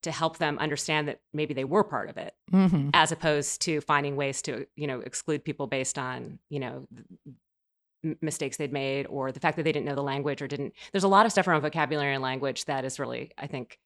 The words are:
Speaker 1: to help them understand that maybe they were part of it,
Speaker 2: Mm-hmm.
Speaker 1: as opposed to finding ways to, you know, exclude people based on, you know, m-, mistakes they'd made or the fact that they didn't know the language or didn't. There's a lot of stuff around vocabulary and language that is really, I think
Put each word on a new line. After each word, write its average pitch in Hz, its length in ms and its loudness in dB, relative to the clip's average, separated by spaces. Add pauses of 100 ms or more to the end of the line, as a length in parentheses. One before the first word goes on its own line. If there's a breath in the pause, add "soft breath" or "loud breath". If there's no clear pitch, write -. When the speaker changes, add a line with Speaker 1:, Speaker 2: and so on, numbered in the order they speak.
Speaker 1:
to 165 80 -6
help 160 260 -2
them 147 220 0
understand 151 480 0
that - 140 -8 (120)
maybe 151 200 -2
they 135 100 -2
were 170 200 2
part 120 260 -4
of - 80 -12
it, - 160 -10 (180)
Speaker 2:
Mm-hmm. 175 420 6
Speaker 1:
as 156 180 8
opposed 151 520 0
to 151 180 0
finding 143 340 2
ways 139 280 -2
to, 123 220 -4 (100)
you 147 120 -4
know, 127 120 -4
exclude - 460 -4
people 139 220 -4
based 131 300 -2
on, 127 420 -8 (100)
you 147 100 -6
know, 131 280 -8 (1160)
m-, 160 180 -4
mistakes 147 360 -4
they'd 143 160 -4
made 139 340 -2
or 131 240 -4
the - 80 -10
fact 156 180 0
that 165 60 -2
they 156 80 2
didn't 151 140 -2
know 143 100 -2
the 139 80 -2
language 139 380 -2
or 143 60 -8
didn't. 139 260 -6 (180 loud breath)
There's 190 140 2
a - 40 6
lot 196 160 10
of 220 60 2
stuff 185 160 4
around 156 140 6
vocabulary 147 520 0
and 135 80 0
language 131 440 -2
that 135 200 -2
is 131 140 -6
really, 123 380 -6
I 147 100 -10
think - 380 -10